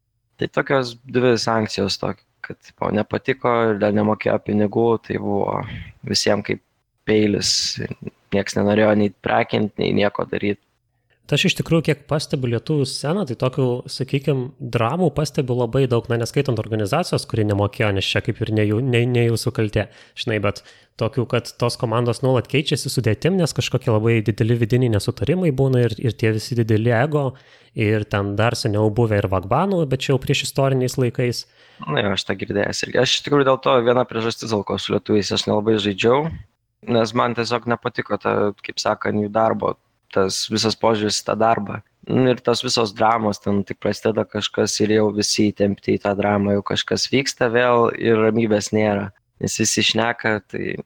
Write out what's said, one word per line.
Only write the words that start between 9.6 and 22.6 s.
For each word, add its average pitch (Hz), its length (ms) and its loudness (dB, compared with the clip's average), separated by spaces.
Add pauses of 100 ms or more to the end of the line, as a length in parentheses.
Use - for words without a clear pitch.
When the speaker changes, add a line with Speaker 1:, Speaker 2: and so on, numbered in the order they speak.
Speaker 1:
nei 92 160 0
nieko 101 320 0
daryt. 98 320 -4 (720)
Speaker 2:
Tai - 80 0
aš 170 140 2
iš - 100 0
tikrųjų, 165 300 0
kiek - 180 -2
pastebiu 139 460 -2
lietuvių 139 340 0
sceną, 175 400 -4
tai 117 120 -6
tokių, 131 260 0 (260)
sakykim, 135 540 -2 (140)
dramų 127 560 0
pastebiu 135 440 -2
labai 120 220 2 (100)
daug, 117 160 0
na, 120 140 0
neskaitant 120 420 0
organizacijos, 107 640 -2
kuri 113 200 0
nemokėjo, 104 480 0
nes 95 120 -2
čia - 160 0
kaip - 200 -4
ir 110 120 -2
ne 107 140 4
jų, 107 180 2
ne, 120 200 2
ne 120 180 4
jūsų 117 300 0
kaltė, 107 300 0 (340)
žinai, 110 240 -2
bet 101 200 -2 (360)
tokių, 113 360 -2
kad 117 240 -2
tos 120 200 0
komandos 120 440 0
nuolat 127 240 2
keičiasi - 440 -2